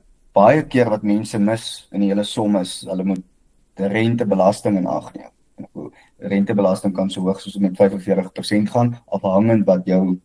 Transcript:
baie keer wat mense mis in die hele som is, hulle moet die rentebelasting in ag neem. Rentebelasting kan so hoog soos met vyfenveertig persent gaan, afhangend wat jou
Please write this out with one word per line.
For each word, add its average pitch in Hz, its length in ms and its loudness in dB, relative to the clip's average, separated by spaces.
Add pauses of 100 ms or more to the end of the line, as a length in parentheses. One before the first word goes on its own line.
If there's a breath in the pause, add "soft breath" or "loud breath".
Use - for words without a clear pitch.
(320)
baie 123 300 6
keer 120 280 2
wat 107 120 -2
mense 104 360 -2
mis 107 540 -2
in 95 80 -4
die 101 80 0
hele 101 160 0
som 104 320 0
is, - 320 -4
hulle 92 160 -4
moet 95 200 -2 (520)
die 95 100 -4
rentebelasting 104 880 0
in 90 100 -2
ag - 280 -6
neem. - 160 -18 (880 soft breath)
Rentebelasting 98 760 0
kan 95 160 -2
so 98 100 -8
hoog 95 200 -2
soos - 180 -14
met 95 180 0
vyfenveertig 95 560 0
persent 104 380 -2
gaan, 120 360 0
afhangend 101 600 2
wat 92 200 2
jou 92 380 2